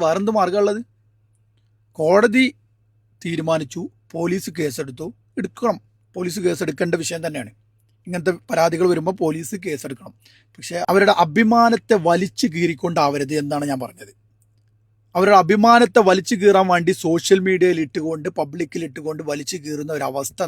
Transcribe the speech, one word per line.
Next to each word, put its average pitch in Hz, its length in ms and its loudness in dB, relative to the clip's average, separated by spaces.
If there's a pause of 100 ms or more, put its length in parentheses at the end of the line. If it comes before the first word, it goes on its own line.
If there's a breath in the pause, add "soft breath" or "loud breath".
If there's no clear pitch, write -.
വേറെന്ത് 190 320 0
മാർഗ്ഗമുള്ളത്? 202 440 0 (1160)
കോടതി 208 460 4 (800)
തീരുമാനിച്ചു, 160 580 -4 (320)
പോലീസ് 175 440 -4
കേസെടുത്തു, 147 500 -8 (320)
എടുക്കണം. 208 380 -4 (380)
പോലീസ് 180 300 -6
കേസെടുക്കേണ്ട 170 560 -4
വിഷയം 165 240 -8
തന്നെയാണ്. 139 260 -10 (560)
ഇങ്ങനത്തെ 175 260 -2 (160)
പരാതികൾ 165 420 0
വരുമ്പോൾ 170 320 -2
പോലീസ് 165 320 -4 (100)
കേസെടുക്കണം. 139 480 -10 (420 soft breath)
പക്ഷേ 170 220 -10 (140)
അവരുടെ 196 220 4 (120)
അഭിമാനത്തെ 226 720 4 (120)
വലിച്ചു 175 480 0
കീറിക്കൊണ്ടാവരുത് 156 880 -2
എന്നാണ് 147 280 -4
ഞാൻ 135 140 -4
പറഞ്ഞത്. - 280 -18 (1040)
അവരുടെ 196 260 6
അഭിമാനത്തെ 226 680 4
വലിച്ചു 190 320 2
കീറാൻ 190 320 6
വേണ്ടി 170 180 0 (140)
സോഷ്യൽ 170 420 2
മീഡിയയിൽ 180 380 2
ഇട്ടുകൊണ്ട്, 156 420 -6 (140)
പബ്ലിക്കിൽ 160 480 -8
ഇട്ടുകൊണ്ട് 156 420 -2
വലിച്ചു 147 320 -6
കീറുന്ന 151 360 -6
ഒരവസ്ഥ 139 480 -4